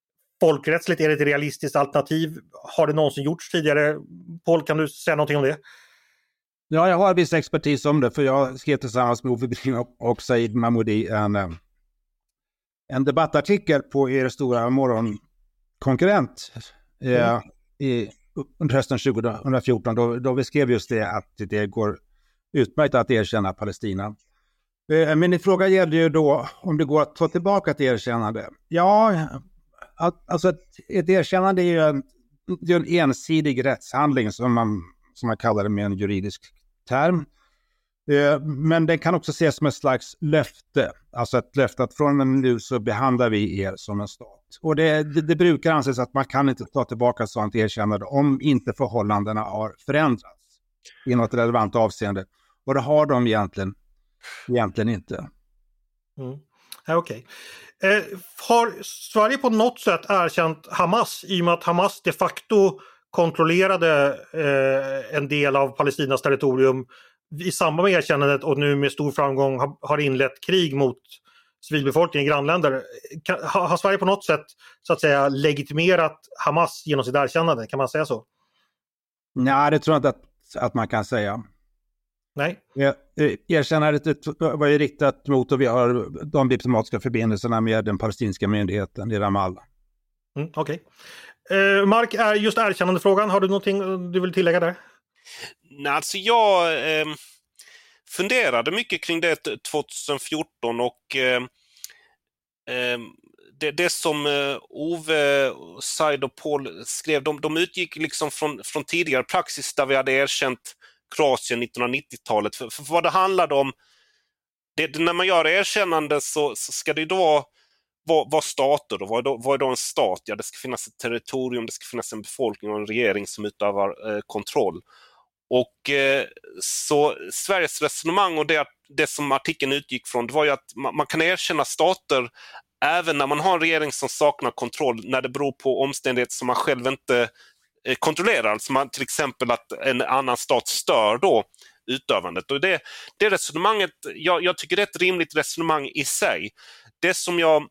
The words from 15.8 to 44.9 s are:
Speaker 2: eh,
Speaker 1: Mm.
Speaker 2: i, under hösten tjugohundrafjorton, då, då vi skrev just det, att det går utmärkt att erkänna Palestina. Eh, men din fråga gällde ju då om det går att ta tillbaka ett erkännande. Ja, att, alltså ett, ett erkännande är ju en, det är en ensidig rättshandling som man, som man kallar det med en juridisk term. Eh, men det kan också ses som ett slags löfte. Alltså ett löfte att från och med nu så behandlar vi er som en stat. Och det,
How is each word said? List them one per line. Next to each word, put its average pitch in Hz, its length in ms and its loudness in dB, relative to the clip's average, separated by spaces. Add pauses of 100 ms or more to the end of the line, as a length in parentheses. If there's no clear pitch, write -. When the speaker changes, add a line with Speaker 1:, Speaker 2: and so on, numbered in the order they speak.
Speaker 2:
eh, 123 260 2
Speaker 1:
Mm. 117 120 0 (380)
Speaker 2:
i, 120 300 -2 (500)
under 143 160 0
hösten 135 220 0
tjugohundrafjorton, 120 1000 -2
då, 120 200 2
då 127 180 -2
vi 127 100 0
skrev 131 280 0
just 110 180 0
det, 107 220 -2
att - 260 -8
det 104 300 -4
går 104 320 -4 (540)
utmärkt 143 420 2
att 120 160 2
erkänna 104 420 0
Palestina. 101 600 -8 (760)
Eh, 156 240 4
men 175 160 4
din 175 80 2
fråga 190 280 4
gällde 180 300 4
ju 165 120 4
då 147 400 2 (120)
om 165 160 -2
det 156 80 0
går 147 160 2
att - 140 -4
ta 165 120 2
tillbaka 190 440 0
ett 143 100 -6
erkännande. 113 680 -2 (180)
Ja, 185 600 4 (680)
att, 175 340 -2
alltså 175 200 2
ett, 175 100 0 (300)
ett 175 200 0
erkännande 185 520 4
är 180 40 2
ju 170 140 4
en, 151 240 2 (580)
det 170 120 2
är 175 40 6
en 165 100 0
ensidig 147 800 2
rättshandling 131 680 0
som 120 220 0
man, 107 280 0 (320)
som - 140 -8
man 110 100 -2
kallar 104 260 0
det 104 60 -2
med 104 160 -2
en 101 120 -4
juridisk 101 440 -4 (480)
term. 151 360 0 (840)
Eh, 143 280 4
men 156 460 0
det 160 120 2
kan 165 180 0
också 156 160 -4
ses 156 240 2
som - 120 0
ett 131 60 0
slags - 480 -2
löfte. 147 680 0 (220)
Alltså 120 240 -2
ett - 180 -4
löfte 131 280 0
att 120 120 -4
från 147 140 2
och 143 180 2
med - 0 -
nu 131 320 2
så 123 200 -4
behandlar 120 500 0
vi 101 320 0
er 95 140 -4
som 104 260 -8
en 104 60 -8
stat. - 320 -20 (220)
Och 156 140 0
det, 156 280 2